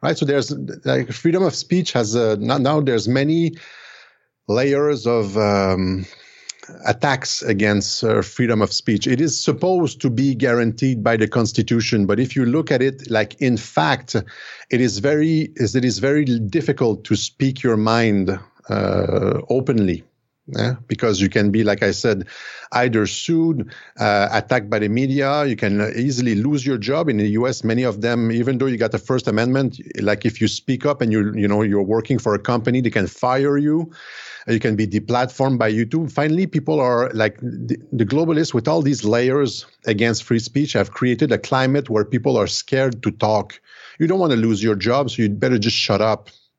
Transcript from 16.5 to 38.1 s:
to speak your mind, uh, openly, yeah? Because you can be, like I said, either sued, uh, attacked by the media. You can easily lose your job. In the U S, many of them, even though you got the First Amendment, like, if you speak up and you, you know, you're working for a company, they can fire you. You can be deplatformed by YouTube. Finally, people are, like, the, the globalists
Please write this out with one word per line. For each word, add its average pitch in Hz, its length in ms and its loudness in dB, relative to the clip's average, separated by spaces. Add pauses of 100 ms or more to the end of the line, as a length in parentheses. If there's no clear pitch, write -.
to - 100 0
speak 135 480 -4
your 117 140 2
mind, 107 600 2 (320)
uh, 95 800 0
openly, 113 540 0 (540)
yeah? 110 180 0 (140)
Because 107 320 0
you 98 80 2
can 101 240 2
be, 110 100 2
like 101 220 0
I 101 80 2
said, 95 340 0 (460)
either 117 340 2
sued, 160 680 -2 (280)
uh, 104 320 2
attacked 107 360 -2
by 110 120 0
the 107 80 0
media. 135 560 0
You 131 100 -2
can 101 260 0 (140)
easily 123 400 0
lose 131 320 0
your 135 120 0
job. 143 300 -2
In 113 100 0
the 104 120 2
U 113 160 2
S, 131 160 -4
many 113 220 0
of 104 160 -2
them, 117 320 0
even 120 260 0
though 131 80 0
you 127 100 -2
got 110 140 0
the 104 80 -4
First 127 300 -2
Amendment, 123 520 0 (200)
like, 101 240 -2
if 110 160 -2
you 107 80 2
speak - 360 -4
up 143 160 0
and 117 120 0
you, 107 220 0
you 104 120 0
know, 104 160 2
you're 101 200 2
working 110 360 0
for 107 160 0
a 101 60 -2
company, 120 400 0
they 117 100 0
can 98 160 0
fire 135 500 0
you. 156 360 0 (560)
You 113 120 2
can 110 160 0
be 107 100 0
deplatformed 120 720 0
by 110 140 2
YouTube. 117 400 -2
Finally, 156 340 0
people 156 320 -2
are, 123 340 2
like, 110 280 -2
the, 117 360 -6 (140)
the 117 160 0
globalists 160 480 0